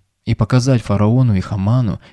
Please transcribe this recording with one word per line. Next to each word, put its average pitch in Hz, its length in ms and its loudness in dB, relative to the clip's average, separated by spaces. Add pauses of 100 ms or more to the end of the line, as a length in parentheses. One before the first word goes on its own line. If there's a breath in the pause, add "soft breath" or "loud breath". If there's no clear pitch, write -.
(260)
и 113 100 -2
показать 123 460 0
фараону 107 520 0
и 92 80 0
Хаману 107 580 -2 (140)